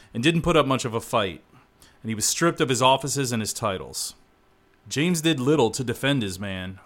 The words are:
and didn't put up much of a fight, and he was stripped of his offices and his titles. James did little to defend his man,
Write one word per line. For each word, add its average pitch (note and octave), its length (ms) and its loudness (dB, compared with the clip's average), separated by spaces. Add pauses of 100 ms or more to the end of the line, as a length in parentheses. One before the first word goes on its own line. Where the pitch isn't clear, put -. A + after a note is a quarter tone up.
(140)
and A#2+ 80 -4
didn't E3 180 4
put E3 160 2
up C#3 100 4
much C3 200 0
of A2 80 -6
a A2+ 80 -2
fight, G2+ 400 -2 (600)
and A2+ 60 -8
he A2+ 60 -2
was G#2+ 100 -4
stripped E3 380 0
of C3+ 80 0
his A#2+ 100 0
offices C3 500 2
and A2+ 120 -2
his G2+ 100 -4
titles. F2 640 -6 (760)
James D#3+ 320 0
did D#3 180 2
little B2+ 320 4
to C3 140 -4
defend C3 380 0
his F#2 180 -6
man, F#2+ 440 -8